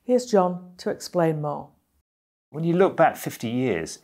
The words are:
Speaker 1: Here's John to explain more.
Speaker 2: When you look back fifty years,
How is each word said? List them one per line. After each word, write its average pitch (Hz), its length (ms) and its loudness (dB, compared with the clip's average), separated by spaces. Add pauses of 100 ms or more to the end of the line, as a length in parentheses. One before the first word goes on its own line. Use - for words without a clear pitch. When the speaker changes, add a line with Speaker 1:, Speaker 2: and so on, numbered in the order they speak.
Speaker 1:
Here's 247 200 2
John 180 520 0
to - 120 -6
explain 165 520 -2
more. 147 300 -8 (800)
Speaker 2:
When 156 140 -8
you 170 140 2
look 185 180 4
back 147 220 4
fifty - 320 -8
years, 110 540 -2